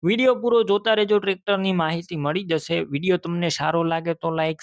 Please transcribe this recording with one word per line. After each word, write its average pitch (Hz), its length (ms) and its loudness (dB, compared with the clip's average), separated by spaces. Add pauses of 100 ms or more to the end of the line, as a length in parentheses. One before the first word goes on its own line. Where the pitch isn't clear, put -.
વીડિયો 233 300 4
પૂરો 233 280 2
જોતા 208 320 2
રહેજો, 208 240 2
ટ્રેક્ટરની 190 540 -2
માહિતી 170 440 -2
મળી 151 280 -2
જશે. 165 360 -2
વીડિયો 160 360 0
તમને 175 320 -2
સારો 156 340 0
લાગે 165 320 -2
તો 165 160 -4
લાઈક, 160 320 -2